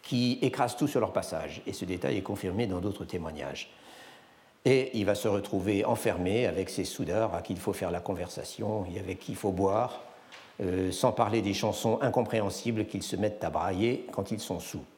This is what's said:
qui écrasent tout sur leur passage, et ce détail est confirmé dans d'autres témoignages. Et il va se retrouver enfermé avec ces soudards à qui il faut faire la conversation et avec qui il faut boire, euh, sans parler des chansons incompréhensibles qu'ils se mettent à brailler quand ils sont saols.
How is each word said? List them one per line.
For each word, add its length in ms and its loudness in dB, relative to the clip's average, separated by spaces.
qui 400 2
écrasent 340 2
tout 120 2
sur 120 2
leur 120 2
passage, 540 -4
et 60 -6
ce 120 -6
détail 340 -2
est 40 -2
confirmé 440 -2
dans 140 -2
d'autres 240 -4
témoignages. 680 -8
Et 300 6
il 100 2
va 100 4
se 140 0
retrouver 560 2
enfermé 640 2
avec 220 0
ces 160 -2
soudards 500 0
à 80 -4
qui 100 -6
il 60 -2
faut 140 -2
faire 180 -2
la 100 -2
conversation 920 -4
et 60 -6
avec 220 -6
qui 120 -8
il 40 -8
faut 160 0
boire, 500 2
euh, 300 0
sans 220 2
parler 280 4
des 140 0
chansons 480 2
incompréhensibles 840 0
qu'ils 160 -6
se 140 -4
mettent 280 0
à 60 0
brailler 600 0
quand 180 -4
ils 100 -2
sont 200 -6
saols. 200 -8